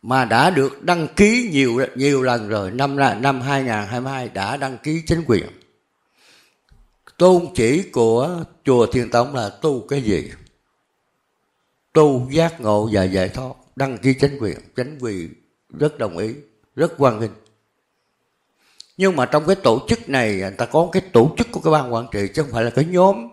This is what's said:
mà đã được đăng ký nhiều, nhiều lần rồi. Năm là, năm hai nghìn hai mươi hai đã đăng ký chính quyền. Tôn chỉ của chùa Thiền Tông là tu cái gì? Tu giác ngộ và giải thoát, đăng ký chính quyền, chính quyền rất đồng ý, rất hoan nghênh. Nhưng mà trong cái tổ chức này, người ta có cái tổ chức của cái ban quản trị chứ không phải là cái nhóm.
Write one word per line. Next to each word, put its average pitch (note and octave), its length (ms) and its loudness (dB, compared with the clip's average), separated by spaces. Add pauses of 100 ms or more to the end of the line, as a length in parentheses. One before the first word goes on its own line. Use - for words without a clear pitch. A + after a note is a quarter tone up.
mà B2 240 0
đã A#2 240 4
được C#3 340 -2
đăng E3+ 240 -2
ký A3 440 2
nhiều, C3 300 2 (140)
nhiều C#3 260 2
lần A#2+ 260 -2
rồi. G2+ 240 -4
Năm C#3 260 -2
là, C3 160 2
năm B2+ 280 -2
hai C#3 220 -2
nghìn G#2+ 240 -4
hai B2 140 -6
mươi C3+ 120 -8
hai B2+ 160 -8
đã G2+ 280 -6
đăng C3 200 -8
ký D#3+ 300 -6
chính E3 200 -2
quyền. F2+ 200 0 (1700)
Tôn F3 380 6
chỉ C3 360 2
của C3 520 0 (220)
chùa B2 200 6
Thiền A#2 240 -2
Tông B2+ 260 0
là G#2+ 140 -4
tu C3 380 -4
cái C#3+ 140 -4
gì? G2+ 300 -2 (1600)
Tu C3+ 380 4
giác E3 300 -2
ngộ G#2+ 300 0
và G2 120 2
giải F#2 260 0
thoát, B2+ 220 -10 (240)
đăng C3+ 220 -4
ký C3 160 0
chính C#3 260 0
quyền, G2+ 180 -6 (180)
chính C#3 260 -8
quyền G2 320 -8 (460)
rất D3+ 180 -2
đồng F#2+ 200 -4
ý, G#2+ 160 -6 (420)
rất E3+ 220 -2
hoan B2 220 2
nghênh. A2 120 -4 (1700)
Nhưng F#3 180 2
mà B2+ 100 2
trong D3+ 220 0
cái F#3+ 80 4
tổ B2+ 320 2
chức A3+ 220 -4
này, A#2 260 0
người F#2+ 160 -6
ta A#2 140 -4
có E3+ 260 0
cái F#3 100 0
tổ B2 360 4
chức A#3+ 140 -2
của E3 80 -8
cái D#3+ 120 2
ban C3 220 0
quản A#2 180 -4
trị G2+ 220 -4
chứ D#3 80 -2
không C#3 100 -6
phải A2+ 120 -2
là A#2 60 0
cái C#3 160 0
nhóm. F#3+ 480 2